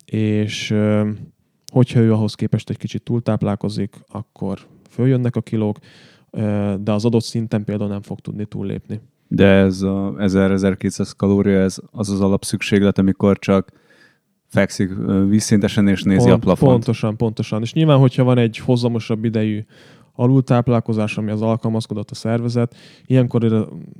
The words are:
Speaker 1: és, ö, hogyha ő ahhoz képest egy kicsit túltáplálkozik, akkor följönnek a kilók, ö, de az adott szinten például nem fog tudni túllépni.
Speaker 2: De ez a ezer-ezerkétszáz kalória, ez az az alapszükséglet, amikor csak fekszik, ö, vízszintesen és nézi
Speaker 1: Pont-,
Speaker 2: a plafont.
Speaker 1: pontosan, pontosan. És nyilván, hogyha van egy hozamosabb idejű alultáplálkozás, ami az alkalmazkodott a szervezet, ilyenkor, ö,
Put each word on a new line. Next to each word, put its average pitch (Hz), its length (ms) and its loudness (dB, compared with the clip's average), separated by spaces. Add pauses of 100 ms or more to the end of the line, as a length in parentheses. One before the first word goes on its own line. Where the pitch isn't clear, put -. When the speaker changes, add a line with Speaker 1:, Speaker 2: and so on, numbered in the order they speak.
Speaker 1:
és, 107 640 -2
ö, 107 400 2 (640)
hogyha 127 280 2
ő 113 120 4
ahhoz 110 220 0
képest - 360 -4
egy 107 60 -6
kicsit - 260 -8
túltáplálkozik, 104 920 -4 (120)
akkor 101 500 -10 (300)
följönnek 123 480 0
a 113 40 -4
kilók, 107 380 -4 (520)
ö, 104 500 -4
de 107 120 -2
az 104 120 0
adott 117 200 2
szinten 110 400 -4
például 104 260 -4
nem 101 120 -8
fog - 180 -12
tudni 104 240 -10
túllépni. 104 560 -10 (280)
Speaker 2:
De 92 180 4
ez 98 360 4
a 98 360 -2
ezer-ezerkétszáz 98 920 0
kalória, 101 480 2
ez 95 180 0 (120)
az 101 200 -6
az 98 100 -2
alapszükséglet, 98 800 0
amikor 95 400 2
csak 95 340 0 (800)
fekszik, 98 360 0
ö, 98 360 0
vízszintesen 104 640 0
és 95 140 0
nézi 95 260 4
Speaker 1:
Pont-, 92 140 4
Speaker 2:
a - 20 -4
plafont. 110 280 4
Speaker 1:
pontosan, 117 440 -2
pontosan. 110 460 -4
És 117 100 -8
nyilván, 156 260 4
hogyha 131 260 4
van 123 140 2
egy 117 200 0
hozamosabb 117 640 -2
idejű 107 400 -2 (520)
alultáplálkozás, 120 1040 2
ami 107 120 -4
az 107 120 -4
alkalmazkodott 110 680 -4
a - 40 -16
szervezet, 117 640 -2 (300)
ilyenkor, 123 360 2
ö, 117 60 2 (520)